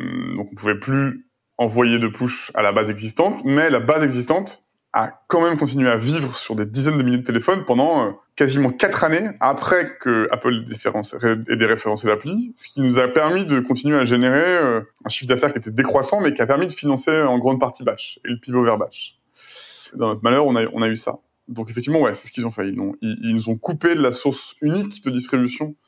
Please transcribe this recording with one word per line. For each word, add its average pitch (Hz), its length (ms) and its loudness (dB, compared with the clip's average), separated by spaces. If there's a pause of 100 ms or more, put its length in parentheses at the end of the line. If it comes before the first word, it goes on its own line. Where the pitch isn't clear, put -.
(360)
donc, 101 160 -8
on - 40 -18
pouvait 104 220 0
plus 135 480 -2 (320)
envoyer 120 400 4
de 113 100 0
push 123 460 -6
à 110 80 2
la 101 100 4
base 107 180 2
existante, 110 540 -2
mais 151 260 4
la 123 100 4
base 151 220 2
existante 143 640 -2 (280)
a 113 360 -2
quand 170 140 4
même 170 140 2
continué 131 320 2
à 117 80 4
vivre 131 400 -2
sur - 200 -6
des 107 100 -2
dizaines 135 300 0
de 139 60 2
milliers 123 160 2
de 123 60 -6
téléphones 139 400 0
pendant, 135 420 2
euh, 98 40 -2 (240)
quasiment 135 360 2
quatre - 340 0
années 170 240 2 (100)
après 139 640 0
que 110 320 0
Apple 117 320 0
déférence-, 107 500 -6
ré-, 117 220 0 (120)
ait - 80 0
déréférencé 110 520 -2
l'appli, 190 480 -2
ce - 120 -12
qui - 120 -6
nous 127 180 2
a 127 80 4
permis 156 380 2
de 143 160 2
continuer 135 380 0
à 127 80 2
générer, 127 360 4
euh, 156 380 2 (240)
un - 60 -6
chiffre - 180 -6
d'affaires 143 240 2
qui 143 60 -6
était 113 120 -10
décroissant, 139 520 2
mais 147 100 2
qui - 80 -2
a 113 60 0
permis 143 200 2
de 175 60 -4
financer 143 400 0 (100)
en 127 160 2
grande 127 220 2
partie 127 240 -2
Batch - 400 -4
et 123 60 -6
le 120 80 -6
pivot 123 260 0
vers 113 140 2
Batch. - 400 -10 (760)
Dans 120 140 -2
notre 104 160 -4
malheur, 135 220 4
on 123 100 2
a, 113 160 2
on 113 80 -4
a 113 80 2
eu 110 80 -2
ça. - 220 -6 (280)
Donc 117 240 -10
effectivement, 131 300 0
ouais, 120 140 2
c'est - 120 -12
ce - 60 -12
qu'ils 117 140 -6
ont 113 40 -6
fait. 98 180 -4
Ils 98 80 -6
l'ont, 98 260 -4
ils, 110 200 -4
ils 113 120 0
nous 113 160 -2
ont 113 60 -2
coupé 165 380 0
de 151 80 2
la 123 100 4
source - 500 -4
unique 196 420 -2
de 135 60 -4
distribution, 127 680 -2 (120)